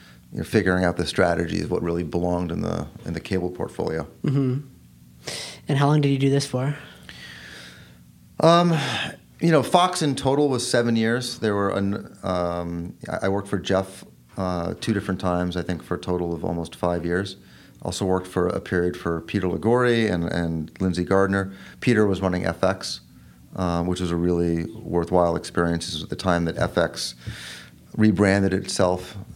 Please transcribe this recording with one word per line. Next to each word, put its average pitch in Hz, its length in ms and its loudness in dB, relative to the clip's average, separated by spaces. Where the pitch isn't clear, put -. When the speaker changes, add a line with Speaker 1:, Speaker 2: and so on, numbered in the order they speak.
Speaker 1:
you - 80 -6
know, - 40 -4
figuring 95 400 2
out 87 140 2
the - 80 0
strategy 87 540 0
is 87 100 -4
what 85 120 0
really 85 220 -2
belonged 87 480 -2
in 85 100 -4
the, 85 260 -4
in 82 80 -6
the 80 80 -6
cable 87 280 -2
portfolio. - 560 -4
Speaker 2:
Mm-hmm. 135 440 0
And 143 80 2
how 143 100 4
long 151 140 4
did 143 80 4
you 139 100 2
do 135 100 4
this 139 160 2
for? 135 300 -2
Speaker 1:
Um, 170 360 6
you 170 120 4
know, 147 120 6
Fox 175 380 2
in 143 140 2
total 139 340 2
was 123 200 0
seven 117 280 2
years. 117 420 0
There 104 160 0
were, 101 140 0
an, 98 540 -4
um, 87 720 -4
I, - 200 -4
I - 20 2
worked 101 180 -2
for 98 120 -2
Jeff, 95 440 -2
uh, 90 460 -2
two 113 120 -2
different 95 280 -2
times, 90 340 0
I 87 60 -2
think 85 220 -6
for - 120 -6
a 78 60 -8
total 87 320 -2
of 82 100 -6
almost 85 320 -4
five 87 300 -2
years. 92 320 -2
Also 98 220 -4
worked 92 220 0
for 90 200 0
a 92 140 -2
period 90 340 0
for 82 260 -4
Peter 92 280 -2
Liguori 113 580 2
and, 87 240 0
and 82 480 -2
Lindsay 90 240 0
Gardner. 98 480 2
Peter 107 260 4
was 95 140 0
running 92 240 0
F 87 180 -2
X, - 380 -2
uh, 87 260 0
which 90 160 -2
was 90 100 -2
a 87 60 0
really 85 500 2
worthwhile 85 600 2
experience. 85 520 0
This - 80 -8
was 80 80 -6
at 82 60 -14
the - 60 -6
time 87 300 2
that 80 120 -2
F 87 200 0
X - 380 -2
rebranded 98 560 4
itself, 92 640 0